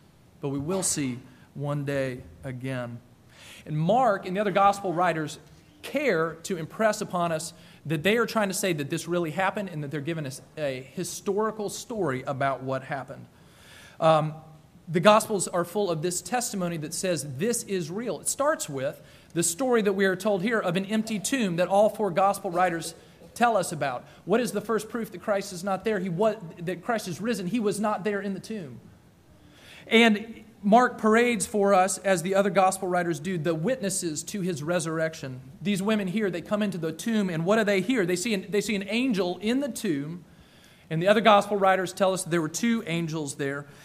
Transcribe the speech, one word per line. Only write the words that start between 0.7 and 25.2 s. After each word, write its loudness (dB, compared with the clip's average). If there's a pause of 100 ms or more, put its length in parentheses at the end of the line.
see -2 (360)
one -4
day -2 (240)
again. -6 (680)
And -4
Mark 4
and -4
the 0
other 0
gospel 4
writers 0 (420)
care 0
to -4
impress 0
upon -2
us -6 (340)
that -2
they 4
are 2
trying 0
to -4
say 0
that -4
this -4
really -2
happened -2
and -8
that -8
they're -6
giving -4
us -10 (140)
a -6
historical -4
story -4
about -2
what -4
happened. -10 (760)
Um, 4 (520)
the 0
Gospels 4
are 0
full -2
of -2
this -4
testimony -4
that -8
says -2 (120)
this -2
is -4
real. -4
It -14
starts 0
with -6 (320)
the 0
story 2
that 2
we 2
are 2
told 0
here 0
of 0
an 0
empty -2
tomb 0
that 2
all 6
four -2
gospel 2
writers 0 (400)
tell 4
us 0
about. -4 (200)
What 2
is -2
the -4
first -2
proof -6
that -14